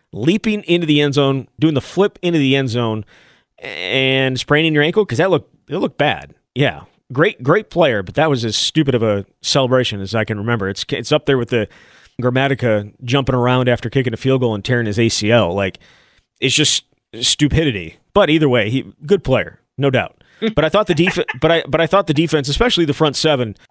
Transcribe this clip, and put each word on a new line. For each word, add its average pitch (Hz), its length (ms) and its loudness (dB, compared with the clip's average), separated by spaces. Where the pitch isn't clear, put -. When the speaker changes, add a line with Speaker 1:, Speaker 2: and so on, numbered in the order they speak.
Speaker 1:
Leaping 208 520 0
into 170 220 0
the 147 140 4
end 143 140 0
zone, 135 340 0
doing 156 160 2
the 131 60 0
flip - 420 -2
into 170 160 0
the 135 160 2
end 135 140 0
zone, 110 360 -2
and 131 800 -2
spraining 156 340 0
your 147 120 2
ankle? 185 200 0
'Cause 120 140 -6
that 190 120 2
looked, - 220 -2
it 147 100 -6
looked 208 200 -4
bad. 85 360 -2
Yeah. 101 280 -2
Great, 160 300 0
great 185 280 0
player, 131 320 0
but 92 120 -12
that 151 160 2
was 120 140 -2
as 110 120 -4
stupid 139 380 0
of 113 80 0
a 101 240 -2
celebration 123 580 0
as 95 140 -8
I 110 100 0
can 104 140 -6
remember. 104 300 -4
It's, - 200 -8
it's - 240 -6
up 151 140 0
there 139 100 2
with 120 140 -2
the 110 180 0
Gramatica 123 720 0
jumping 131 300 0
around 123 340 2
after 117 220 -2
kicking 123 240 -2
a - 20 -6
field 131 240 0
goal 117 140 0
and 101 100 -6
tearing 120 220 0
his 104 120 -4
A 117 100 4
C 104 220 -2
L. 107 240 2
Like, 98 240 -4
it's 131 140 0
just - 300 0
stupidity. 123 800 0
But 196 160 6
either 156 180 4
way, 113 220 2
he, 127 220 -4
good 185 200 2
player, 123 360 -2
no 139 140 0
doubt. 107 320 -2
Speaker 2:
<laughs> 220 140 -2
Speaker 1:
But 151 100 2
I 156 40 4
thought 202 200 2
the 175 60 2
def-, 170 240 0
but 160 100 4
I, 165 160 2
but 156 140 0
I 165 60 0
thought 190 200 2
the 160 60 0
defense, 147 360 0
especially 175 360 0
the 143 80 0
front 147 240 0
seven, 123 400 0